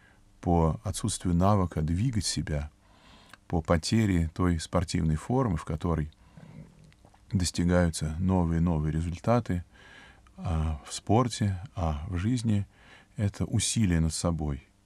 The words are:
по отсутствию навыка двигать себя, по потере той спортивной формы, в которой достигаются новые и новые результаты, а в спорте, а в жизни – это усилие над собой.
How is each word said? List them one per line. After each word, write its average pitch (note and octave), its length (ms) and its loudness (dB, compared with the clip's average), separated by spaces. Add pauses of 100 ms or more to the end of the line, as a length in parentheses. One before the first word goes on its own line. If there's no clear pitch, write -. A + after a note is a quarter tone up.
(420)
по E2 420 2
отсутствию F#2+ 500 -4
навыка F2+ 480 2
двигать F#2+ 440 -2
себя, D2 440 -4 (760)
по E2 140 0
потере F2 760 2
той F2 240 2
спортивной E2 560 0
формы, A#2+ 420 0
в - 80 -8
которой D#2+ 460 -2 (1200)
достигаются F2 880 2
новые F2+ 400 2
и E2 40 4
новые D#2 300 2
результаты, F2 680 -2 (720)
а D#2+ 500 -2
в - 80 -16
спорте, G#2+ 680 0 (140)
а D#2 360 -2
в F#2 80 -4
жизни – G#2+ 500 0 (500)
это G#2 280 -2
усилие G2+ 540 2
над D#2+ 140 2
собой. D#2 500 -4 (220)